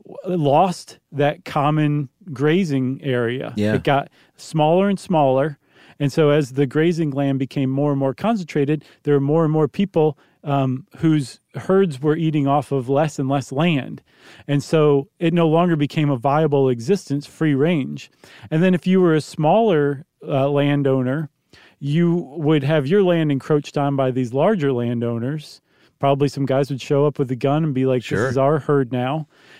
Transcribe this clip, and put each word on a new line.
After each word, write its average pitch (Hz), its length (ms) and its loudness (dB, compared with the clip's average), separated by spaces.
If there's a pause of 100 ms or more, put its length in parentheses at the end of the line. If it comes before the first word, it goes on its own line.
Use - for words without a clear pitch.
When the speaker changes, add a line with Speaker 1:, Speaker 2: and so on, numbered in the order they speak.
Speaker 1:
w-, 180 300 -8
lost 160 640 0 (120)
that 147 340 -2
common 147 640 0 (240)
grazing 139 680 0
area. 123 540 -4
Speaker 2:
Yeah. 107 180 0
Speaker 1:
It - 100 -4
got 143 240 2 (280)
smaller 160 520 0
and 196 100 -2
smaller. 143 600 0 (400)
And 143 140 -2
so 151 180 4
as 143 220 2
the 139 140 0
grazing 156 440 0
land 139 280 -2
became 135 320 -2
more 143 200 0
and 139 80 0
more 135 160 -2
concentrated, 156 720 -2 (180)
there 147 120 2
were 143 60 4
more 151 240 2
and 151 80 0
more 156 160 2
people, 160 500 0 (260)
um, 135 420 -2 (120)
whose 151 400 0 (160)
herds 175 460 0
were 156 160 0
eating 156 300 0
off 139 260 0
of 131 160 -2
less 147 300 0
and 135 100 -4
less 139 240 -4
land. 135 500 -2 (460)
And 143 140 0
so 147 460 2 (100)
it 165 140 0
no 170 160 2
longer 165 280 2
became 147 340 0
a 135 60 0
viable 139 520 2
existence, 139 580 -2
free 156 280 -2
range. 135 560 -2 (400)
And 160 120 0
then 185 120 4
if 170 120 -4
you 185 140 4
were 170 140 4
a 151 60 2
smaller, 156 840 0 (220)
uh, 139 220 0
landowner, 143 800 0 (520)
you 165 340 2 (220)
would 156 260 2
have 147 240 0
your 196 160 2
land 165 300 2
encroached 143 440 -2
on 143 200 -2
by 131 160 0
these 123 200 -4
larger 147 400 0
landowners, 120 880 -6 (380)
probably 139 300 2
some 139 180 -4
guys 135 240 0
would 135 100 -8
show 143 260 0
up 147 120 -2
with 135 140 -2
a 127 40 -4
gun 143 280 0
and 143 100 -2
be 131 120 0
like, 127 160 0
"This - 40 -16
Speaker 2:
Sure. 113 220 0
Speaker 1:
is 127 100 -2
our 139 220 2
herd 139 320 0
now." 131 340 -4 (340)